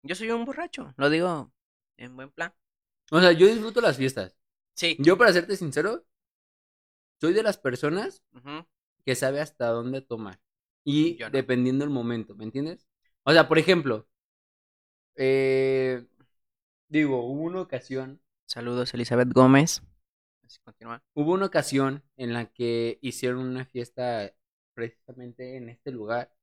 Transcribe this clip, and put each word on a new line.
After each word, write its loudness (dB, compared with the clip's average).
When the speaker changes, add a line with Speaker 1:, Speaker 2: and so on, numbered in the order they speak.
Speaker 1:
Yo -8
soy -8
un -4
borracho, -12
lo 2
digo -2
en -20
buen -18
plan. -10
Speaker 2:
O 6
sea, 10
yo 8
disfruto 2
las 2
fiestas. -6
Speaker 1:
Sí. -2
Speaker 2:
Yo, 6
para 8
serte 0
sincero, -4
soy 0
de 2
las -2
personas -4
Speaker 1:
Ujú. -16
Speaker 2:
que -2
sabe -2
hasta -6
dónde -6
tomar. -12
Y 2
Speaker 1:
Yo -10
no. -8
Speaker 2:
dependiendo 0
del -4
momento, -6
¿me -14
entiendes? -10
O 4
sea, 6
por 4
ejemplo, 0
eh, 0
digo, 0
hubo -6
una -6
ocasión -10
Speaker 1:
Saludos, -6
Elizabeth 0
Gómez. 6
Así -20
continúa. -18
Speaker 2:
hubo 0
una 0
ocasión -2
en -6
la -6
que -4
hicieron -6
una -8
fiesta -8
precisamente -14
en -14
este -16
lugar. -8